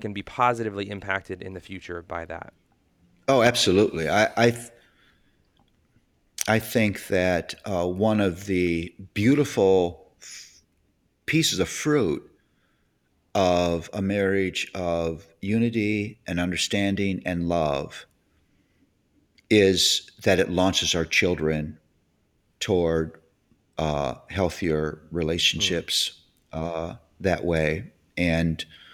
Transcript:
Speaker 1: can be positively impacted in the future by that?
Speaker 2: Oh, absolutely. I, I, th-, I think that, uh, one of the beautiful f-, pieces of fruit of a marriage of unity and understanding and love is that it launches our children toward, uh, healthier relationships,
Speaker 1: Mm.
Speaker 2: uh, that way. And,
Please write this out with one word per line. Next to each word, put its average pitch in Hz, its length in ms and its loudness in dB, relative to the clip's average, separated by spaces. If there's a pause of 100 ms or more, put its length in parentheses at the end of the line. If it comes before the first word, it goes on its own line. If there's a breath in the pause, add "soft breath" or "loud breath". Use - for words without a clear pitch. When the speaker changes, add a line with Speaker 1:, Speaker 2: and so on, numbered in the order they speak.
Speaker 1:
can 104 140 -8
be 98 80 -8
positively 110 640 -2
impacted 95 540 -6
in 95 100 -12
the 92 80 -12
future 90 400 -12
by 85 240 -10
that? 85 300 -14 (760)
Speaker 2:
Oh, 131 140 6
absolutely. 95 680 4
I, 101 280 4
I, 120 160 6
th-, - 180 -10 (1800 soft breath)
I 110 120 4
think 110 480 -2
that, 90 460 0 (120)
uh, 90 200 -2
one 104 340 0
of 92 260 -2
the 90 480 0 (180)
beautiful 101 960 2 (120)
f-, - 400 -20 (640)
pieces 156 320 0
of 90 100 0
fruit 127 580 0 (1080)
of 87 580 2
a 104 80 -6
marriage 98 760 -2
of 85 520 -4 (160)
unity 107 840 -2
and 87 140 -2
understanding 98 840 -2
and 87 220 -2
love 76 580 -2 (1400)
is 98 600 4 (120)
that 95 160 4
it 92 100 2
launches 90 460 2
our 82 100 0
children 78 720 -2 (800)
toward, 82 640 0 (560)
uh, 73 380 0 (160)
healthier 82 800 -2
relationships, 82 1080 -2 (340)
Speaker 1:
Mm. 80 40 -6
Speaker 2:
uh, 82 380 -6 (240)
that 90 240 0
way. 80 480 0 (240)
And, 82 480 0 (300 loud breath)